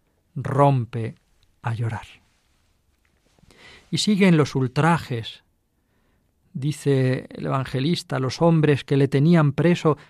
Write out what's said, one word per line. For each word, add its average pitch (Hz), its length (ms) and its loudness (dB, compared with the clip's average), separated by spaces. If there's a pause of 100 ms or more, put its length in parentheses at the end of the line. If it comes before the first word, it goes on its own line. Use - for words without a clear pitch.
(340)
rompe 127 840 0 (460)
a 117 140 -6
llorar. 107 320 -8 (1800)
Y 165 80 -4
siguen 190 380 2
los 143 180 0
ultrajes. 139 880 -2 (1080)
Dice 135 760 -2
el - 160 -12
evangelista, 135 720 -4
"Los 131 220 -4
hombres 151 420 2
que 143 140 0
le 139 100 4
tenían 147 460 4
preso 165 440 2 (120)